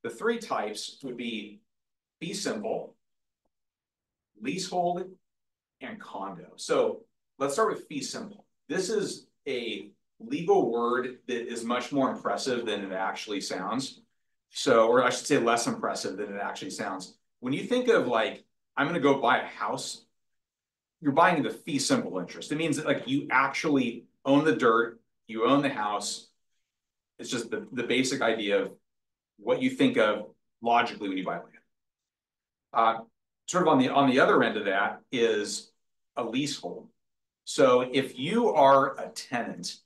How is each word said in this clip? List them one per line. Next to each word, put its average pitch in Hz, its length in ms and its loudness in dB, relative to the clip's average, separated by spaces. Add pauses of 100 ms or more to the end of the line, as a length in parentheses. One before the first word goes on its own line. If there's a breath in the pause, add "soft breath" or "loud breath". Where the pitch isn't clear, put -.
the 117 60 -8
three 226 280 -4
types 107 640 -8
would 123 140 -10
be 110 440 -10 (600)
fee 175 120 -8
simple, - 640 -6 (1500)
leasehold, 180 720 -2 (680)
and 117 200 -12
condo. 95 540 -12
So - 480 0 (360)
let's 139 160 -2
start 220 200 2
with - 140 -12
fee 147 120 -10
simple. - 460 -12 (220)
This 185 220 -2
is 190 360 -4 (220)
a 113 420 -6 (300)
legal 147 500 2
word 120 560 -2
that 117 260 -6
is 113 120 -8
much 120 280 -4
more 131 180 2
impressive 110 540 -4
than 101 200 -4
it 95 80 -8
actually 95 480 -6
sounds. 98 600 -6 (500)
So, 117 360 4
or 123 180 6
I 123 60 2
should - 160 -4
say 135 120 4
less 117 280 2
impressive 104 500 -4
than 101 160 -8
it 101 80 -6
actually 95 300 -8
sounds. 95 480 -10 (220)
When 247 120 -4
you 190 120 -4
think 247 240 0
of, 202 180 4
like, 113 380 0 (320)
"I'm 139 100 2
gonna 170 140 -2
go 139 200 4
buy 117 200 4
a - 60 -8
house," - 600 -8 (960)
you're 143 100 0
buying 165 300 4
the 107 80 -2
fee 143 280 -6
simple 117 400 -2
interest. - 320 -10
It 147 60 -4
means 151 220 -2
that, 151 80 -6
like, 139 200 -2
you 139 240 -2
actually 131 760 0 (180)
own 143 220 4
the 139 100 4
dirt, 117 420 4 (280)
you 110 180 -4
own 139 160 6
the 139 80 0
house. 104 640 -6 (880)
It's 117 100 -14
just 117 220 -6
the, 101 200 -6
the 120 120 -6
basic 131 400 0
idea 101 400 0
of 92 100 -6 (640)
what 120 240 0
you 127 80 2
think 127 300 2
of 107 300 2 (340)
logically 107 480 0
when 92 80 -4
you 92 60 -6
buy 90 120 -6
land. - 120 -14 (1200)
Uh, 113 220 4 (520)
sort 175 160 0
of 156 60 2
on 143 100 6
the, 131 120 4
on 139 200 4
the 127 80 4
other 170 240 6
end 110 140 0
of 101 80 -4
that 101 380 0 (100)
is 110 580 0 (460)
a 123 80 -2
leasehold. 131 640 -6 (560)
So 127 380 4
if 131 360 -2
you 208 360 0
are 135 440 6
a - 120 -8
tenant - 760 -8